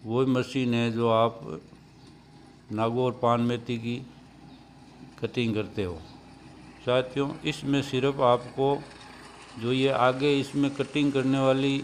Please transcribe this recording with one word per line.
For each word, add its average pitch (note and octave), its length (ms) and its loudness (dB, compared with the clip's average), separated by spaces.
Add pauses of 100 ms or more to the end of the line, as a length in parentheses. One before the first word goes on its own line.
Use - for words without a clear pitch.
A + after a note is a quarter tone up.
वही A#2+ 240 2
मशीन B2+ 440 0
है A#2 180 0
जो A#2 180 0
आप A2+ 520 0 (1080)
नागौर A#2 400 0 (100)
पान A#2+ 200 4
मेथी A#2+ 360 -2
की A#2 180 -6 (1300)
कटिंग A2+ 340 -2
करते G#2 280 -4
हो। F2 140 -6 (880)
साथियों, C3 440 0 (160)
इसमें C#3+ 380 0
सिर्फ C#3 400 0
आपको B2 540 2 (840)
जो A#2 140 -2
ये C3+ 160 2
आगे C3 500 2
इसमें C#3 320 0
कटिंग C#3+ 420 -2
करने C3+ 260 2
वाली C3+ 440 2